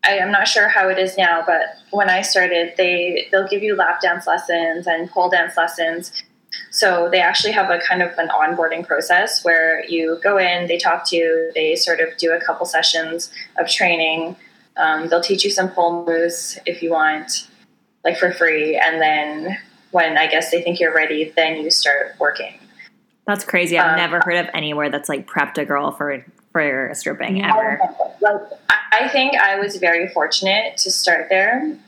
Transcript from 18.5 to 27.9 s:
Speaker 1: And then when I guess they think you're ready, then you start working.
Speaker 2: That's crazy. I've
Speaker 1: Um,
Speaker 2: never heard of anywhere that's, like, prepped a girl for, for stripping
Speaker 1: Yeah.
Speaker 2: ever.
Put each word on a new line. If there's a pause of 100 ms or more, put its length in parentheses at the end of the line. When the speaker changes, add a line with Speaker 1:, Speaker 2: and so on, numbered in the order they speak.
Speaker 1:
And
then (320)
when
I
guess
they
think
you're
ready,
then
you
start
working. (680)
Speaker 2:
That's
crazy.
I've
Speaker 1:
Um,
Speaker 2:
never
heard
of
anywhere
that's,
like,
prepped
a
girl
for, (280)
for
stripping
Speaker 1:
Yeah.
Speaker 2:
ever. (400)